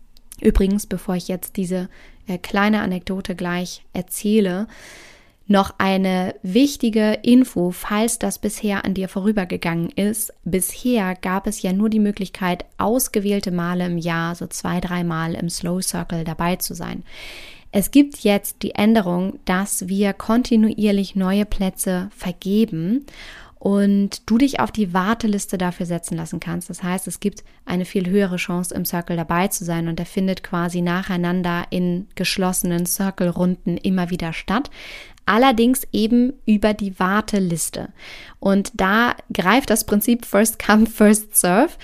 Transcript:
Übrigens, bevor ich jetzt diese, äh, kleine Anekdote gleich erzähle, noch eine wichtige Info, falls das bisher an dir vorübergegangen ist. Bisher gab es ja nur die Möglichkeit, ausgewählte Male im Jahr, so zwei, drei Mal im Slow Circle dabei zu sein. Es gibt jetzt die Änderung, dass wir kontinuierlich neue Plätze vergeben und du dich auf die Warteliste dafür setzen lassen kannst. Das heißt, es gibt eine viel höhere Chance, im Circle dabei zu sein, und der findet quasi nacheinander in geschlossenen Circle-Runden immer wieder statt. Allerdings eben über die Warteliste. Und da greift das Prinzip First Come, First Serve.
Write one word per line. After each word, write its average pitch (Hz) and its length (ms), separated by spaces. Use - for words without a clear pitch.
Übrigens, 208 460
bevor 180 300
ich 175 100
jetzt - 300
diese, 185 320
äh, 180 100
kleine 208 420
Anekdote 190 540
gleich 175 580
erzähle, 202 760
noch 196 300
eine 190 640
wichtige 220 800
Info, 240 480
falls 214 480
das 202 180
bisher 202 460
an 190 100
dir 185 140
vorübergegangen 180 800
ist. - 420
Bisher 185 720
gab 190 320
es 208 120
ja 185 120
nur 208 180
die 214 80
Möglichkeit, 196 680
ausgewählte 202 720
Male 180 360
im 175 120
Jahr, 165 380
so 175 100
zwei, 175 340
drei 180 220
Mal 165 320
im 170 160
Slow 175 320
Circle 170 400
dabei 170 320
zu - 200
sein. - 280
Es 196 180
gibt 285 280
jetzt - 440
die - 120
Änderung, 196 720
dass 185 440
wir 196 240
kontinuierlich 214 1040
neue 196 320
Plätze 185 720
vergeben 196 880
und 202 680
du 220 100
dich 269 200
auf 208 140
die 196 220
Warteliste 202 640
dafür 180 280
setzen 170 300
lassen 165 240
kannst. 170 300
Das 180 120
heißt, 185 240
es 175 140
gibt - 240
eine 180 180
viel 180 240
höhere 190 280
Chance, 175 380
im 180 120
Circle 175 300
dabei 170 320
zu - 160
sein, 165 220
und 165 120
der 175 80
findet 190 360
quasi 175 380
nacheinander 175 880
in 180 440
geschlossenen 180 720
Circle-Runden 180 880
immer 185 340
wieder 170 220
statt. 220 380
Allerdings 240 680
eben 240 400
über 214 280
die 196 240
Warteliste. 190 920
Und 196 340
da 214 400
greift 208 380
das 196 140
Prinzip 233 400
First 214 340
Come, 220 280
First 214 500
Serve. 202 480